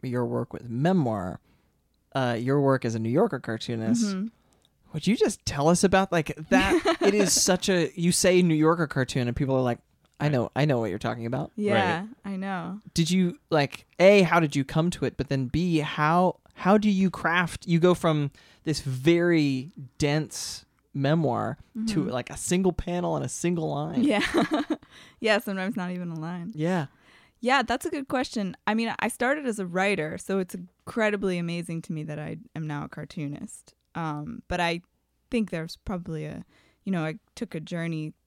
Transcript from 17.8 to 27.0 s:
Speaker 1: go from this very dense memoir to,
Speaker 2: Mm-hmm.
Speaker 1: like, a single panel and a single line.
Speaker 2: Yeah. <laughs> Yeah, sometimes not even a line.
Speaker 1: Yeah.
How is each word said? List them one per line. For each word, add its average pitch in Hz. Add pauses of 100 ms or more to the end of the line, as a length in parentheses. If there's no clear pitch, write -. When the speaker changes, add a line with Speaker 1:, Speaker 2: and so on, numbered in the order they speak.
Speaker 1:
go 175
from 151 (320)
this 151
very 147 (260)
dense - (300)
memoir 135 (300)
to, 196
Speaker 2:
Mm-hmm. -
Speaker 1:
like, 127
a 143
single 185
panel 175
and 139
a 131
single 170
line. 156
Speaker 2:
Yeah. 214
<laughs> 330 (580)
Yeah, 220
sometimes 190
not 180
even 180
a 160
line. 170
Speaker 1:
Yeah. 160 (540)